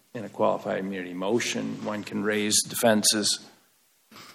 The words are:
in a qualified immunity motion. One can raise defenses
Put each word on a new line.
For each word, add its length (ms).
in 120
a 40
qualified 500
immunity 340
motion. 720
One 180
can 200
raise 400
defenses 760